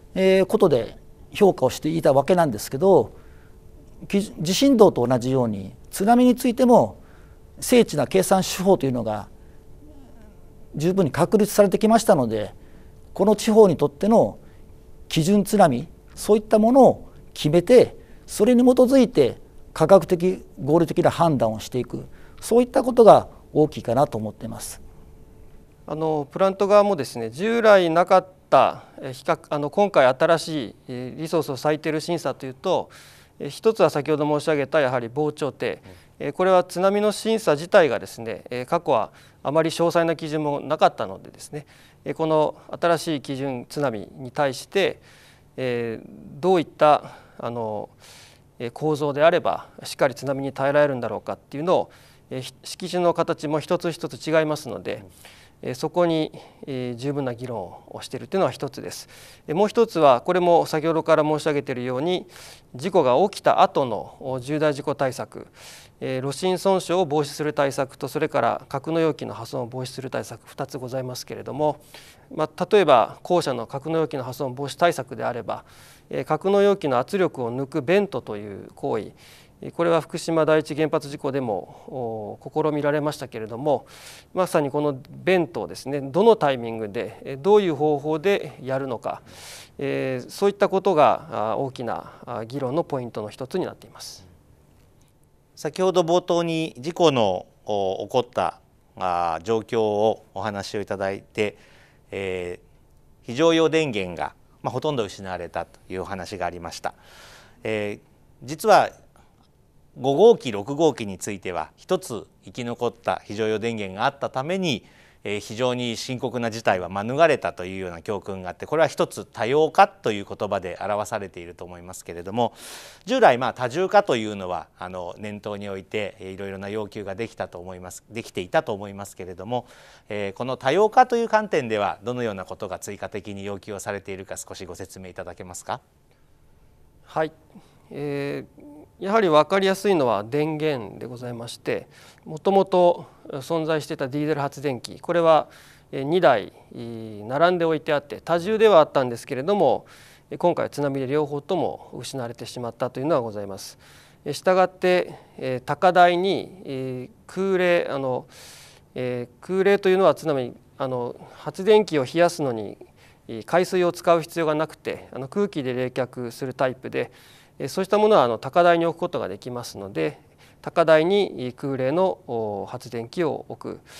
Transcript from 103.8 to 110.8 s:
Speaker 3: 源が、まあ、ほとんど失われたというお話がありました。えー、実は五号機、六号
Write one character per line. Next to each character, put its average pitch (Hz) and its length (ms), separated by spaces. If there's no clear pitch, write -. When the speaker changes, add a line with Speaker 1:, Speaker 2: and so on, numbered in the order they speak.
Speaker 3:
源 92 280
が、 73 140
ま 135 80
あ、 110 40
ほ 123 80
と 156 100
ん 147 60
ど 113 80
失 95 240
わ 90 80
れ 85 100
た 85 180
と - 140
い 92 60
う 92 60
お 85 40
話 92 320
が 87 80
あ 85 40
り 87 100
ま 85 120
し - 100
た。 - 120
え 107 300
ー、 - 60
実 151 240
は 156 220
五 139 180
号 214 220
機、 - 140
六 101 240
号 151 180